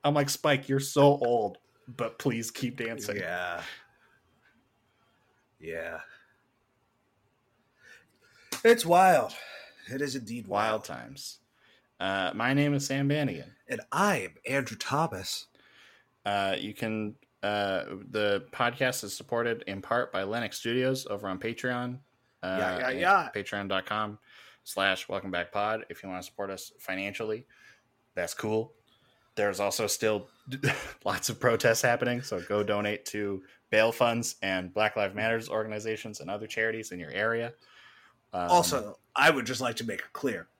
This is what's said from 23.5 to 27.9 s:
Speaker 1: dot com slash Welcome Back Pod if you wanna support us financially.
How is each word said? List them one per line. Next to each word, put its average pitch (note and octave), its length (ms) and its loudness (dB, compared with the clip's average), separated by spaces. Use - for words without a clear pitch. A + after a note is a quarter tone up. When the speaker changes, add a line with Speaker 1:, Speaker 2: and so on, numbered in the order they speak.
Speaker 1:
dot F#2+ 160 0
com G#2+ 340 -4
slash F#2+ 360 2
Welcome F#2+ 240 -4
Back F2 220 -2
Pod G#2+ 340 0
if - 160 -14
you G2 60 -10
wanna F2+ 120 -6
support G2 280 -8
us - 280 -10
financially. G2+ 680 -4